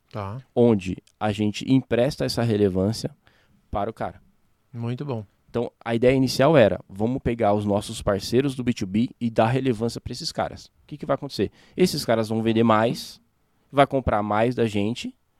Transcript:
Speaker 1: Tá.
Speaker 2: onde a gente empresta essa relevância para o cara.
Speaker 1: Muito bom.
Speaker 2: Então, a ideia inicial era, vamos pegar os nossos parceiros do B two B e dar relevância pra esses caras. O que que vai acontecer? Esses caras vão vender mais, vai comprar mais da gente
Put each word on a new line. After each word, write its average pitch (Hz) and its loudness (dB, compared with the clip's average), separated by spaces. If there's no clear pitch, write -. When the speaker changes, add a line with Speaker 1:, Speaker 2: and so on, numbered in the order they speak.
Speaker 1:
Tá. 107 -10
Speaker 2:
onde 110 4
a 107 -2
gente 104 -2
empresta 131 0
essa 123 -2
relevância 104 0
para 104 -4
o - -8
cara. 101 -10
Speaker 1:
Muito 123 -8
bom. 117 -8
Speaker 2:
Então, 120 -4
a 117 -4
ideia 123 4
inicial 131 4
era, 101 6
vamos 113 -4
pegar 113 0
os 104 0
nossos 104 -2
parceiros 113 0
do 127 -8
B 120 -2
two 107 -8
B 107 0
e 120 -4
dar 113 2
relevância 117 -2
pra - -12
esses 147 -10
caras. - -6
O - -20
que 151 -14
que - -14
vai 139 0
acontecer? 135 -4
Esses 175 2
caras 113 2
vão 113 -2
vender 113 2
mais, 117 0
vai 139 4
comprar 120 0
mais 107 0
da 120 0
gente 107 -4